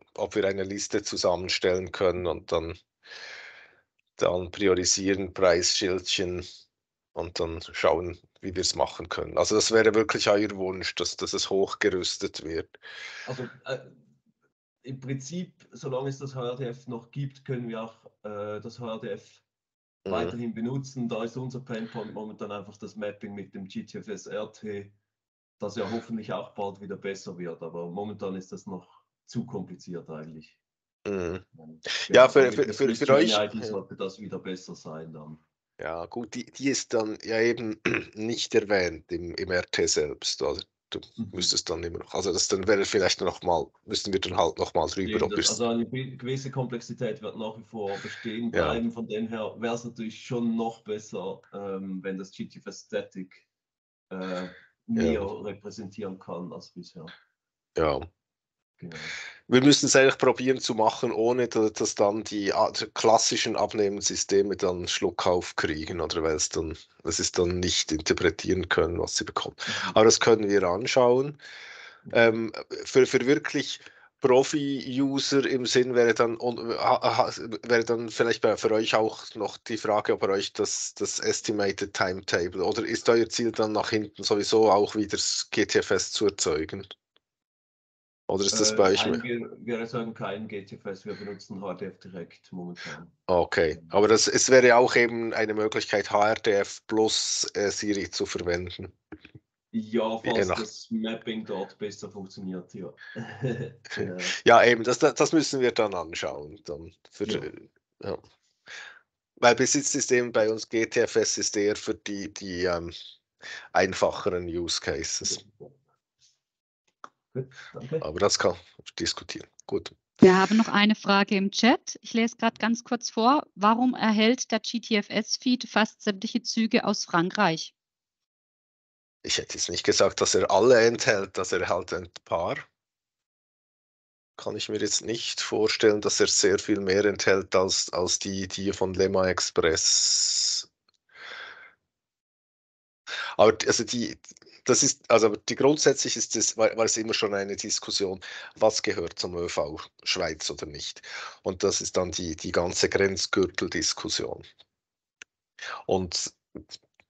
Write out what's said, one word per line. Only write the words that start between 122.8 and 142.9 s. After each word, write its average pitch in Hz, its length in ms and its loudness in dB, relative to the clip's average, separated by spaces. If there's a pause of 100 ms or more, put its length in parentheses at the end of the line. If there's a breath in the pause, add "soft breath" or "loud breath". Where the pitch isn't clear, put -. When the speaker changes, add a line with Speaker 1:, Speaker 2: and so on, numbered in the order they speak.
Speaker 3:
kurz - 280 -6
vor. 247 420 4
Warum 226 400 4
erhält 220 560 4
der 220 100 0
G - 200 -6
T 214 160 -2
F 202 160 0
S-Feed - 580 -2
fast - 320 0
sämtliche 208 400 -4
Züge 226 420 0
aus - 220 -2
Frankreich? 175 680 0 (1500)
Speaker 1:
Ich - 160 -2
hätte - 180 -6
jetzt - 140 -4
nicht 87 140 -4
gesagt, - 380 4
dass 95 120 2
er 92 160 4
alle 113 320 8
enthält, 110 560 2
dass 92 140 -2
er 90 160 0
halt 90 260 -2
ein 87 160 -8 (160)
paar. 92 300 -2 (1800)
Kann - 180 -8
ich - 140 -8
mir 107 100 -4
jetzt 104 240 -2
nicht - 380 -6
vorstellen, 107 600 2
dass 101 180 0
er 101 80 6
sehr 101 300 4
viel 101 220 -2
mehr 98 260 2
enthält 95 500 2
als, 95 380 2
als 90 240 0
die, 98 300 -6
die 98 240 -4
von 95 240 -2
Lema 95 320 2
Express. - 1400 2 (2750 loud breath)